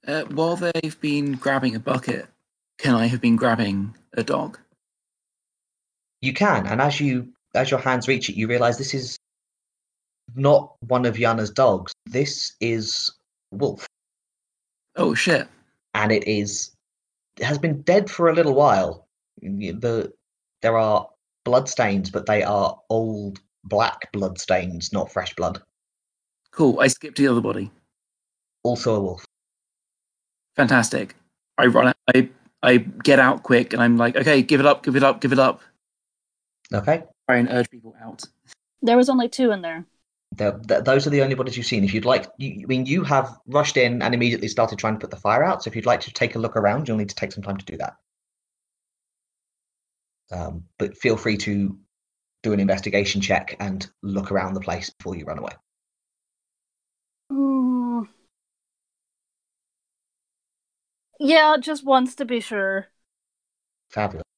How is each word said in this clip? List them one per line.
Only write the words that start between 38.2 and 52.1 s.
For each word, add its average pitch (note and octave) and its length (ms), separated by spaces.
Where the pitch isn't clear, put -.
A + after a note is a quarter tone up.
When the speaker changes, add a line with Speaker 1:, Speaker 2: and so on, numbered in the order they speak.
Speaker 3:
There A#3 160
was B3+ 100
only B3 220
two B3+ 200
in F#3+ 120
there. E3 240
Speaker 2:
The, G#2 300
the, - 160
those C#3 240
are D3+ 40
the C#3+ 120
only C3+ 120
bodies B2+ 220
you've A#2 100
seen. G#2 180
If G2 100
you'd A2 100
like, - 220
you, C3 240
I - 40
mean, B2+ 200
you D#3+ 180
have C#3 420
rushed C#3+ 320
in A#2+ 240
and A#2+ 120
immediately A#2+ 340
started A2 300
trying A2 160
to G#2+ 60
put - 100
the - 60
fire A2+ 260
out, F3+ 200
so - 60
if A2 80
you'd A2 100
like A#2+ 160
to - 100
take - 220
a A#2 40
look A2+ 180
around, A2 300
you'll A2 120
need G#2 120
to - 40
take - 180
some G2+ 100
time G2 140
to G2 80
do - 140
that. - 180
Um, E2+ 340
but - 200
feel A2+ 180
free G#2+ 220
to G2+ 400